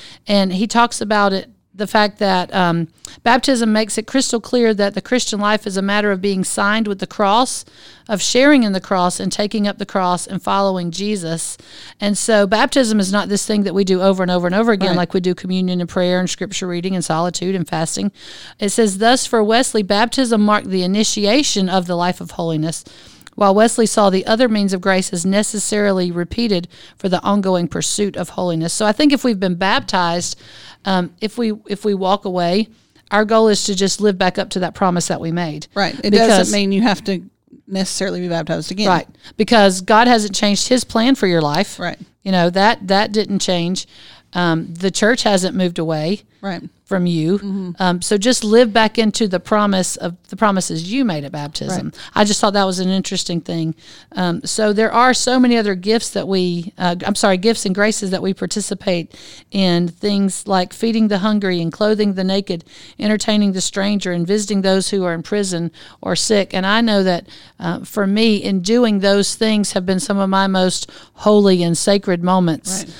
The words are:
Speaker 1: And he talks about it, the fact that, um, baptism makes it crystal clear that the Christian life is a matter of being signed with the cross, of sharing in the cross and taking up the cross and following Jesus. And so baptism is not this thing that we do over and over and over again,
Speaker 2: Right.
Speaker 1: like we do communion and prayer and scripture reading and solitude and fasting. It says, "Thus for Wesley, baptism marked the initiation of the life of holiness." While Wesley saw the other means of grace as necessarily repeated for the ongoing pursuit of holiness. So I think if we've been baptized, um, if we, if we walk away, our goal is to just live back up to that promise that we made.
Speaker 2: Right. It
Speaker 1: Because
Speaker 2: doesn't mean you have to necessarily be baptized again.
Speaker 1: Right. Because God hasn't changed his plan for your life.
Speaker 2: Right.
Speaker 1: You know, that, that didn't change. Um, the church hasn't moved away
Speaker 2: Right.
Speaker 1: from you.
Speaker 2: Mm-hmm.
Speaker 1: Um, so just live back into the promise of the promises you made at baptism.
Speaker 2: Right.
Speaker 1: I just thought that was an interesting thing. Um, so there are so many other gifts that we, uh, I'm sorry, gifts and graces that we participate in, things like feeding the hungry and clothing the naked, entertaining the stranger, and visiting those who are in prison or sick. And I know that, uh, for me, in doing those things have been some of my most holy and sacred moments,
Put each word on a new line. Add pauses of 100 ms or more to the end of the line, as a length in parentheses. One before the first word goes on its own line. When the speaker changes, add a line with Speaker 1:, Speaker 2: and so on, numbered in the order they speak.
(260)
Speaker 1:
And
he
talks
about
it, (220)
the
fact
that,
um, (340)
baptism
makes
it
crystal
clear
that
the
Christian
life
is
a
matter
of
being
signed
with
the
cross, (440)
of
sharing
in
the
cross
and
taking
up
the
cross
and
following
Jesus. (440)
And
so
baptism
is
not
this
thing
that
we
do
over
and
over
and
over
again,
Speaker 2:
Right.
Speaker 1:
like
we
do
communion
and
prayer
and
scripture
reading
and
solitude
and
fasting. (480)
It
says,
"Thus
for
Wesley,
baptism
marked
the
initiation
of
the
life
of
holiness." (520)
While
Wesley
saw
the
other
means
of
grace
as
necessarily
repeated (300)
for
the
ongoing
pursuit
of
holiness.
So
I
think
if
we've
been
baptized, (480)
um,
if
we, (160)
if
we
walk
away, (420)
our
goal
is
to
just
live
back
up
to
that
promise
that
we
made.
Speaker 2:
Right. (100)
It
Speaker 1:
Because
Speaker 2:
doesn't
mean
you
have
to (440)
necessarily
be
baptized
again.
Speaker 1:
Right. (280)
Because
God
hasn't
changed
his
plan
for
your
life.
Speaker 2:
Right. (240)
Speaker 1:
You
know,
that,
that
didn't
change. (480)
Um,
the
church
hasn't
moved
away (200)
Speaker 2:
Right. (240)
Speaker 1:
from
you.
Speaker 2:
Mm-hmm.
Speaker 1:
Um,
so
just
live
back
into
the
promise
of (140)
the
promises
you
made
at
baptism.
Speaker 2:
Right. (200)
Speaker 1:
I
just
thought
that
was
an
interesting
thing. (380)
Um,
so
there
are
so
many
other
gifts
that
we,
uh,
I'm
sorry,
gifts
and
graces
that
we
participate (360)
in,
things
like
feeding
the
hungry
and
clothing
the
naked, (340)
entertaining
the
stranger,
and
visiting
those
who
are
in
prison (300)
or
sick.
And
I
know
that, (320)
uh,
for
me,
in
doing
those
things
have
been
some
of
my
most (220)
holy
and
sacred
moments, (140)